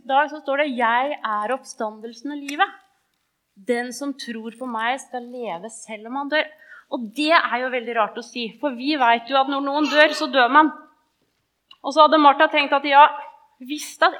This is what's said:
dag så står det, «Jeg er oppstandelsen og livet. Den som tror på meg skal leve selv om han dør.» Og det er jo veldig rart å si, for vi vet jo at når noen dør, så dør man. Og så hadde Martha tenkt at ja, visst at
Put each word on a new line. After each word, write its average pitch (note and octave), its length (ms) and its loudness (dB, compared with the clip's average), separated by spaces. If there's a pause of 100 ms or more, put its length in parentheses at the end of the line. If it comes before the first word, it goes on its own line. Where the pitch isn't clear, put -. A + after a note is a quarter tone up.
dag C#4 240 2
så D#4 80 -12
står C#4 220 -2
det, C#4+ 180 -4
«Jeg B3 400 0
er G#3+ 320 -4
oppstandelsen A#3 800 -10
og D4 80 -10
livet. D4 360 -4 (800)
Den A#3+ 400 -4
som C#4 200 -8
tror A3+ 400 -12
på B3+ 160 -12
meg A#3 320 -4
skal B3 280 -12
leve A3 400 -10
selv G#3+ 400 -16
om C4+ 80 -6
han C#4+ 120 -10
dør.» D4+ 160 -2 (480)
Og A#3 200 -10
det D4+ 200 0
er A#3+ 240 0
jo B3+ 140 -4
veldig A#3 240 -6
rart G#3 180 0
å A#3+ 80 -10
si, A#3+ 220 -8 (160)
for D4 180 -2
vi C#4 160 -2
vet A#3 320 2
jo C4 80 -2
at C4+ 160 2
når C#4 140 -4
noen C#4 260 0
dør, D4+ 240 6
så D4+ 160 -4
dør B3 240 4
man. D#4 140 6 (1120)
Og C#4 80 -6
så D4+ 140 6
hadde D#4 180 6
Martha C#4+ 240 6
tenkt C#4+ 300 -2
at C#4+ 100 -4
ja, C#4+ 140 8 (580)
visst D4 480 -4
at E4+ 120 -2